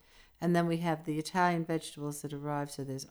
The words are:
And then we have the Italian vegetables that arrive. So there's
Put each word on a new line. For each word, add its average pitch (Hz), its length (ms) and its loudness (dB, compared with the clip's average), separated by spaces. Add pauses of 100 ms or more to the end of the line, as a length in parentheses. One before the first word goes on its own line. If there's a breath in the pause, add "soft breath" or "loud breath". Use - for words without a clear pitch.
(440 soft breath)
And 175 120 4
then 170 100 6
we 165 120 2
have 160 280 0
the 156 140 0
Italian 175 460 2
vegetables 147 580 -4
that 143 100 -4
arrive. 143 380 -2
So 139 120 -8
there's 135 280 -6